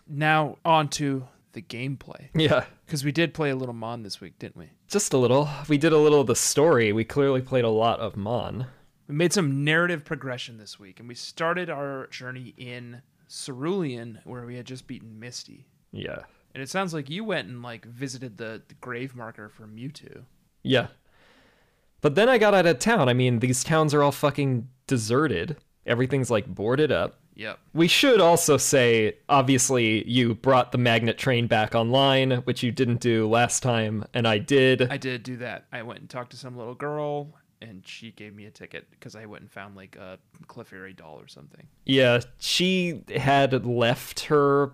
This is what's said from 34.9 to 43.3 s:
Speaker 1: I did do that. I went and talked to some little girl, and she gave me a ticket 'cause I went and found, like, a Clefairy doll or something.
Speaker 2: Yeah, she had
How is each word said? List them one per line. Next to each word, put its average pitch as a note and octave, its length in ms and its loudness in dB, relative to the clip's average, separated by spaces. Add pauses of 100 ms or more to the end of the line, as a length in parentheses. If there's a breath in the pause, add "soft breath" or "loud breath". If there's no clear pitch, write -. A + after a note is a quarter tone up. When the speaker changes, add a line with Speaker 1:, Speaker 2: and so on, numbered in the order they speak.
Speaker 1:
I C#3 60 -6
did C3 260 -8
do B2+ 160 -12
that. A2+ 320 -12
I B2 120 -12
went A2 180 -14
and - 100 -20
talked B2 200 -12
to B2 80 -20
some B2 180 -16
little A#2+ 180 -12
girl, D3 600 -8 (260)
and G2 260 -20
she - 240 -18
gave G#2 240 -20
me G#2 120 -20
a G#2+ 40 -20
ticket - 360 -18 (140)
'cause G2 140 -20
I G#2+ 120 -18
went G2+ 160 -18
and G#2 80 -20
found, G2 260 -18
like, F#2+ 200 -20
a F#2 220 -18 (280)
Clefairy F#2+ 500 -20
doll D#2+ 240 -20
or - 80 -20
something. - 380 -20 (180)
Speaker 2:
Yeah, B2+ 360 4 (180)
she F3+ 640 -2 (120)
had C3 520 2